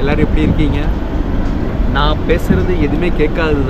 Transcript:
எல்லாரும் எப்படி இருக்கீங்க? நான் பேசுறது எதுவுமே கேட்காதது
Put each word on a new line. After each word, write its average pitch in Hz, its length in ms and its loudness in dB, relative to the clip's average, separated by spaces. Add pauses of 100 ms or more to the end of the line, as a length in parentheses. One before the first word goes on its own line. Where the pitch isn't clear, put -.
எல்லாரும் 147 240 2
எப்படி 156 200 2
இருக்கீங்க? 143 360 0 (1120)
நான் 147 340 0
பேசுறது 180 440 0 (140)
எதுவுமே - 220 0 (120)
கேட்காதது 151 500 0